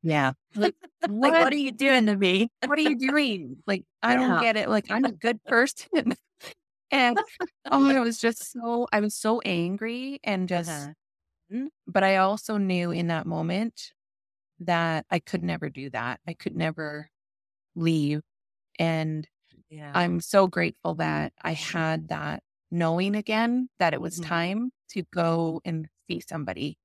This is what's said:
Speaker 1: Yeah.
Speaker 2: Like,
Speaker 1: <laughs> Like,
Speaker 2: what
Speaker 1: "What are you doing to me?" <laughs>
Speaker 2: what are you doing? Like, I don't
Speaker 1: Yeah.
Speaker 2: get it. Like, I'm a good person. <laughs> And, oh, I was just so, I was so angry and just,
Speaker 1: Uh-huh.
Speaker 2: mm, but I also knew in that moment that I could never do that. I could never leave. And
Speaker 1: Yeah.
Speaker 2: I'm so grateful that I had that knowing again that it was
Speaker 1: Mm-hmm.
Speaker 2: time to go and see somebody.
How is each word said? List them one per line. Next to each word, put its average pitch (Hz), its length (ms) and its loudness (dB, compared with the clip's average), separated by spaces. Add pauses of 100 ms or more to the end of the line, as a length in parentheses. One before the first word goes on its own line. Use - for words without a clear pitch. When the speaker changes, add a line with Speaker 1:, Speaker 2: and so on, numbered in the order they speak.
Speaker 1:
Yeah. 147 300 2 (240)
Speaker 2:
Like, 208 180 2 (280)
Speaker 1:
<laughs> 214 200 -2
Like, 311 160 6
Speaker 2:
what - 0 -
Speaker 1:
"What 311 140 4
are 294 40 0
you 269 160 -2
doing 262 340 4
to 208 100 4
me?" 196 340 4 (120)
<laughs> - 20 -
Speaker 2:
what 285 140 0
are 311 40 2
you 302 160 2
doing? 233 680 0
Like, 196 180 -2 (180)
I 240 140 4
don't 254 180 4
Speaker 1:
Yeah. 165 40 4
Speaker 2:
get 226 180 4
it. - 120 0
Like, 208 220 2
I'm 233 160 2
a 233 60 0
good 220 340 -2
person. 254 720 2
<laughs> - 60 -20 (680)
And, 254 280 4 (520)
oh, 277 120 6
I 277 160 6
was 233 200 0
just - 320 -2
so, 233 400 -2
I 214 80 4
was 208 160 -2
so 226 280 2
angry 220 800 -4
and 185 240 -2
just, 165 400 -4
Speaker 1:
Uh-huh. 156 60 -16 (580)
Speaker 2:
mm, 262 160 -6 (180)
but 190 180 2
I 190 140 4
also 208 400 0
knew 180 340 0
in 170 160 -2
that 165 180 -2
moment 165 680 -4 (680)
that 170 500 0
I 175 100 0
could 170 240 -6
never 160 260 -4
do 135 200 -12
that. 120 360 -6
I 170 80 -10
could - 220 -8
never 156 540 -6 (680)
leave. 156 460 0 (560)
And 160 500 -2 (420)
Speaker 1:
Yeah. 151 260 -8
Speaker 2:
I'm 175 240 0
so 196 280 4
grateful 170 480 -4
that 156 360 -2 (100)
I 165 120 -4
had 160 540 -4
that 151 340 -6 (280)
knowing 170 460 0
again 233 520 0 (120)
that 165 140 4
it 135 80 -4
was 170 160 -8
Speaker 1:
Mm-hmm. - 20 -8
Speaker 2:
time 175 520 -2 (180)
to 185 140 -6 (100)
go 165 500 0
and 160 240 -6 (220)
see 170 100 -4
somebody. 151 640 -8